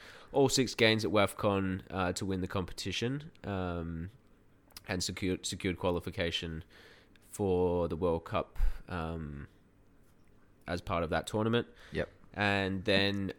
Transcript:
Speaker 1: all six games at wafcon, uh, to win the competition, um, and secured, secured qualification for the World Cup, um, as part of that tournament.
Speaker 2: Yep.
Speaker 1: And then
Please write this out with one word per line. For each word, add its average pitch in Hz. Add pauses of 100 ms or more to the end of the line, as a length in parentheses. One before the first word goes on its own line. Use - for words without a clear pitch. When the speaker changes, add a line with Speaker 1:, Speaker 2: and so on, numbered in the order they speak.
(320)
Speaker 1:
all 139
six 127
games 110
at 90
wafcon, 98 (100)
uh, 90
to 104
win 95
the 92
competition, 113 (200)
um, 87 (760)
and 92
secured, 92
secured 92
qualification 85 (680)
for 90
the 85
World 82
Cup, - (280)
um, 80 (1200)
as 90
part 87
of 78
that 82
tournament. 113 (240)
Speaker 2:
Yep. - (280)
Speaker 1:
And 98
then 98